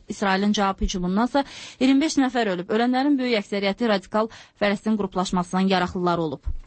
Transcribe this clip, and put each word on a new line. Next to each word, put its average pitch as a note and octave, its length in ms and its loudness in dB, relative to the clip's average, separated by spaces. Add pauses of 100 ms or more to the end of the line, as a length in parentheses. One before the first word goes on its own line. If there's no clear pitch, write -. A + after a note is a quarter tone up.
İsrailin G3+ 480 0
cavab G3 260 0
hücumundansa G#3 640 0 (360)
iyirmi C4+ 280 4
beş D4+ 160 -2
nəfər A3+ 320 0
ölüb. F3 160 -6
Ölənlərin B3+ 480 2
böyük A#3+ 240 0
əksəriyyəti G3+ 540 0
radikal G#3+ 340 -2 (240)
Fələstin G3+ 400 0
qruplaşmasının F#3 720 -2
yaraqlıları F3+ 540 0
olub. D3 320 -4 (140)